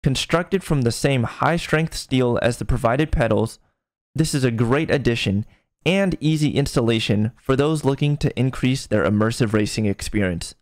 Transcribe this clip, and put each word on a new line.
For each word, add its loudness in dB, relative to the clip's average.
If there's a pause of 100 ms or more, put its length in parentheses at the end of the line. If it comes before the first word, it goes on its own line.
Constructed -2
from 0
the 2
same 0
high-strength -2
steel 0
as 0
the -8
provided 0
pedals, 0 (560)
this 0
is 0
a 2
great 0
addition 0 (400)
and 0
easy 0
installation 0
for 0
those 0
looking 0
to -2
increase -2
their 0
immersive 2
racing 0
experience. -4